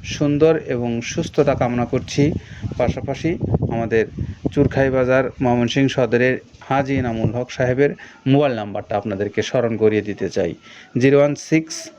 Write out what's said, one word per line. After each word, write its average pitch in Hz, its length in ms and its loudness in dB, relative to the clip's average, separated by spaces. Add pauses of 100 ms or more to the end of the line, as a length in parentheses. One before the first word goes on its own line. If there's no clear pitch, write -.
(160)
সুন্দর 147 380 2 (200)
এবং 120 160 -4 (220)
সুস্থতা 147 480 0
কামনা 120 320 0
করছি। - 300 -2 (580)
পাশাপাশি 131 500 -2 (440)
আমাদের 113 300 0 (480)
চুরখাই 135 440 2
বাজার 131 280 2 (200)
ময়মনসিংহ 123 520 2
সদরের 123 380 2 (340)
হাজী 135 320 0
এনামুল 113 360 -2
হক 123 200 -6
সাহেবের 131 340 2 (420)
মোবাইল 139 280 4
নাম্বারটা 104 400 -8
আপনাদেরকে 104 480 -4
স্মরণ 120 240 0 (100)
করিয়ে 107 260 2
দিতে 98 180 -6 (100)
চাই, 90 160 0 (500)
জিরো 135 180 6
ওয়ান 147 120 4 (160)
সিক্স 160 260 0 (240)